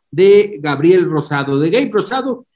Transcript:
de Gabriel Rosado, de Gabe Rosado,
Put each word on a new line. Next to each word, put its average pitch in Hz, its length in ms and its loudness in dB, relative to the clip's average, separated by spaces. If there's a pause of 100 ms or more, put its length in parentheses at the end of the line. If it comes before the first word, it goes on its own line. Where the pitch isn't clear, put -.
(120)
de 196 480 4
Gabriel 156 500 0
Rosado, 139 480 -4
de 156 120 0
Gabe 226 240 -2
Rosado, 247 520 -6 (100)